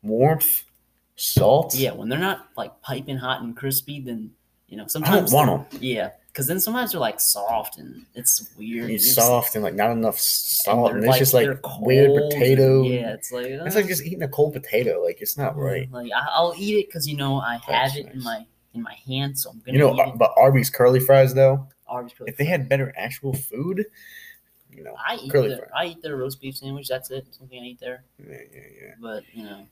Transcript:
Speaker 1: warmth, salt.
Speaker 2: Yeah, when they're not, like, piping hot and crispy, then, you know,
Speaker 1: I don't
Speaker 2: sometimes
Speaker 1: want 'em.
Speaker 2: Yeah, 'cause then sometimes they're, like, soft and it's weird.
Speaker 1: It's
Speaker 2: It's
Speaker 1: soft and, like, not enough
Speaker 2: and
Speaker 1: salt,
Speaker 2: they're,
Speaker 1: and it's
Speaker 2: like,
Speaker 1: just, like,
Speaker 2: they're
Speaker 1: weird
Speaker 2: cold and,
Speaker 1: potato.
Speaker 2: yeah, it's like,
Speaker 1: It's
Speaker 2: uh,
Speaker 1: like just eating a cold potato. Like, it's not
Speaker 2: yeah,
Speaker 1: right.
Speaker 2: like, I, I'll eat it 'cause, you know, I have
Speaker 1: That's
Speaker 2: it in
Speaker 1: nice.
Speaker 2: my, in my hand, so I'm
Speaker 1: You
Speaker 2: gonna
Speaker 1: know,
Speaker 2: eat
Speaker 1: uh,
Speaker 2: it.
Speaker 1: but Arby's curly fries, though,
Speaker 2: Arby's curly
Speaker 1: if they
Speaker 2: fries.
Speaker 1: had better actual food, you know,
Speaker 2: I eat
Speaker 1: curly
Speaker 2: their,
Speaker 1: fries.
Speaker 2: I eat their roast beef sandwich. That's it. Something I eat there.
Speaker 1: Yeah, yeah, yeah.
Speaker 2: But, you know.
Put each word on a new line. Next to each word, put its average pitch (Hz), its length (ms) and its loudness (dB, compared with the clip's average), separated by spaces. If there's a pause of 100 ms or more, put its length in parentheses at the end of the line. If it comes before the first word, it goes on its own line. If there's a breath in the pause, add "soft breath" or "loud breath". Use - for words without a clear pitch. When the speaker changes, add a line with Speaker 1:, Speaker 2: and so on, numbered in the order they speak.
Speaker 1:
warmth, 127 600 2 (520)
salt. - 580 4
Speaker 2:
Yeah, 131 180 0
when 104 160 -10
they're 131 100 -4
not, 190 380 -4
like, - 240 -10
piping 135 380 -8
hot 127 240 -6
and 117 140 -10
crispy, 139 440 -6
then, 113 300 -10 (380)
you 101 80 -18
know, 107 60 -14
Speaker 1:
I - 20 -14
don't - 60 -12
Speaker 2:
sometimes 175 420 2
Speaker 1:
want 135 180 6
'em. 76 160 -2 (140)
Speaker 2:
Yeah, 131 300 -4 (220)
'cause 135 140 -6
then 180 140 -4
sometimes 233 320 -4
they're, 170 80 -4
like, 113 200 -4
soft 104 580 -2
and - 360 -20
it's - 420 -2
weird. 117 340 -8
Speaker 1:
It's 107 160 -2
Speaker 2:
It's - 80 2
Speaker 1:
soft 120 400 4
and, 107 100 -4
like, 85 100 -4
not 104 160 2
enough 113 240 0
Speaker 2:
and - 60 -8
Speaker 1:
salt, - 680 0
Speaker 2:
they're, - 80 0
Speaker 1:
and 107 80 -2
it's 117 60 4
Speaker 2:
like, 131 80 4
Speaker 1:
just, 135 160 2
like, 123 120 6
Speaker 2:
they're 131 140 -4 (200)
Speaker 1:
weird 131 300 6
Speaker 2:
cold 143 120 6
and, 147 100 -2
Speaker 1:
potato. 131 520 6
Speaker 2:
yeah, 123 280 -2
it's - 200 -10
like, 123 140 -6
Speaker 1:
It's 160 280 -8
Speaker 2:
uh, 220 40 4
Speaker 1:
like 190 100 0
just 156 160 -4
eating 170 180 -8
a 147 60 -6
cold 147 260 0
potato. 101 500 -2
Like, 87 160 -4
it's - 160 -8
not 120 200 -4
Speaker 2:
yeah, 71 60 -6
Speaker 1:
right. 95 300 -4
Speaker 2:
like, 120 200 -12
I, 127 200 -2
I'll 170 240 0
eat 208 220 -2
it 202 140 -4
'cause, 143 140 -8
you 147 100 -6
know, 139 240 -2
I 117 140 -6
have 117 140 -12
Speaker 1:
That's 135 280 0
Speaker 2:
it 143 100 -12
in 131 120 -14
Speaker 1:
nice. 123 60 -10
Speaker 2:
my, 113 220 -8 (280)
in 117 80 -10
my 110 120 -12 (120)
hand, 135 320 -6
so - 120 -8
I'm 113 60 -20 (100)
Speaker 1:
You - 0 -
Speaker 2:
gonna 131 120 0
Speaker 1:
know, 143 160 6
Speaker 2:
eat 127 140 0
Speaker 1:
uh, 127 40 -8
Speaker 2:
it. 113 60 -10
Speaker 1:
but 113 180 4
Arby's 131 340 6
curly 127 300 6
fries, 131 340 6
though, 135 320 4 (200)
Speaker 2:
Arby's 123 280 -10
curly 113 160 -12
Speaker 1:
if - 80 -16
they 139 60 0
Speaker 2:
fries. 170 160 0
Speaker 1:
had 131 80 -6
better 135 280 0
actual 127 380 -6
food, 170 500 -6 (840 loud breath)
you - 140 -20
know, - 100 -16 (100)
Speaker 2:
I 147 120 -6
eat 135 160 -14
Speaker 1:
curly 131 160 2
Speaker 2:
their, 104 100 -6
Speaker 1:
fries. - 160 -16
Speaker 2:
I 160 120 -4
eat 170 160 -14
their 151 140 -8
roast 135 240 -10
beef 135 160 -14
sandwich. 135 320 -12
That's 131 220 -8
it. 131 240 -12
Something 131 260 -20
I 123 60 -18
eat 123 140 -18
there. 127 240 -14 (140)
Speaker 1:
Yeah, - 180 -20 (180)
yeah, 62 60 -20 (220)
yeah. 52 180 -20
Speaker 2:
But, 110 240 -14 (100)
you 113 100 -18
know. 101 280 -20